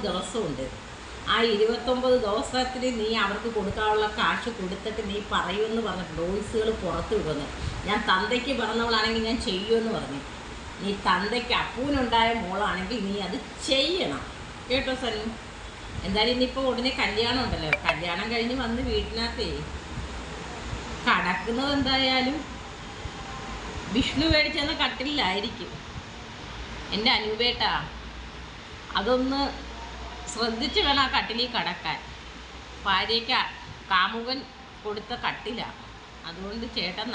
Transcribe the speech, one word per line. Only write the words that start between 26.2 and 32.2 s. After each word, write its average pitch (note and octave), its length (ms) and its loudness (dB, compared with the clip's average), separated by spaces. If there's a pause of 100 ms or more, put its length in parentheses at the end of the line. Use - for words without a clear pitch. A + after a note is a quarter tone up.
എൻ്റെ A3 220 4
അനൂപേട്ടാ, G#3+ 560 2 (1300)
അതൊന്ന് B3+ 420 4 (920)
ശ്രദ്ധിച്ച് A3+ 540 0
വേണം C#4 180 6
ആ B3 120 0
കട്ടിലിൽ A3+ 400 0
കിടക്കാൻ. E3+ 420 -2 (880)